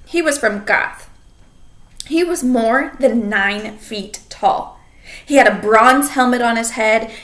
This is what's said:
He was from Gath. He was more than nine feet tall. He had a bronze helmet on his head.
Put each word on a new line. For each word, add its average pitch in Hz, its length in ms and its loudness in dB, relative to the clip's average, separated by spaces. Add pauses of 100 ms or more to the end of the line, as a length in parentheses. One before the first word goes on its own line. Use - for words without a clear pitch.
He 339 160 -4
was 294 160 0
from 208 280 -2
Gath. - 440 -4 (960)
He 330 180 0
was 339 200 -4
more 247 560 0
than 233 280 0
nine 208 520 -4
feet - 400 -12 (100)
tall. - 460 -2 (500)
He 285 100 0
had 247 120 8
a 202 140 0
bronze 247 480 4
helmet 247 320 0
on 233 160 0
his 226 140 -4
head. 220 380 0 (140)